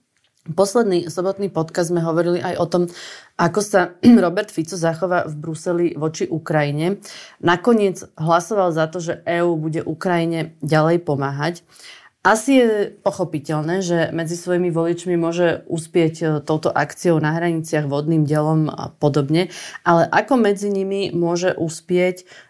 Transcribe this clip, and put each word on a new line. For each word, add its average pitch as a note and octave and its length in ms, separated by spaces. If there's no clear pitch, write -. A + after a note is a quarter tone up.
Posledný F#3+ 640
sobotný F#3+ 480
podcast E3 400
sme E3+ 80
hovorili E3 400
aj F3+ 160
o F3 80
tom, F3 160
ako F3 240
sa F3+ 400
<clears throat> A#3 240
Robert F3 240
Fico D#3+ 240
zachová E3+ 560
v D3+ 80
Bruseli E3 560
voči D#3+ 320
Ukrajine. D#3 720
Nakoniec F#3+ 640
hlasoval F3 560
za D#3+ 160
to, F3+ 80
že E3 240
E E3+ 240
U E3+ 80
bude D#3+ 320
Ukrajine E3 800
ďalej D#3 400
pomáhať. C#3+ 560
Asi A#3+ 400
je G#3+ 400
pochopiteľné, D#3+ 800
že E3+ 320
medzi E3 240
svojimi F3+ 320
voličmi E3+ 480
môže E3+ 480
uspieť, D#3+ 560
e, E3 40
touto D#3 320
akciou D#3 480
na D#3 160
hraniciach, D#3+ 560
vodným D3+ 320
dielom D3+ 480
a - 240
podobne, D3+ 560
ale E3+ 240
ako A3 320
medzi G3+ 320
nimi G3 400
môže F3 400
uspieť F3+ 720